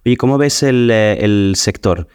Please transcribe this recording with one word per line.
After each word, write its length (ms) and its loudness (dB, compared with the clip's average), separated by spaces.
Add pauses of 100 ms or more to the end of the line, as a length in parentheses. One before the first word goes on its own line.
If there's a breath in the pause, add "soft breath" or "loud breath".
Oye, 100 2
¿cómo 220 0
ves 260 -2
el, 260 2
eh, 300 2
el 380 0
sector? 580 -2